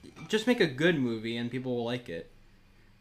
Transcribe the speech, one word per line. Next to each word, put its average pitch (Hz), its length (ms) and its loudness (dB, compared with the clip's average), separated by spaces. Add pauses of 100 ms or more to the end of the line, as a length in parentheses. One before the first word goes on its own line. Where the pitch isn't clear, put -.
(280)
just 214 180 0
make 240 140 4
a 180 80 6
good 151 320 2
movie 117 380 -2
and 120 120 -4
people 127 280 -4
will 117 80 -2
like 123 240 -4
it. 82 200 -8 (720)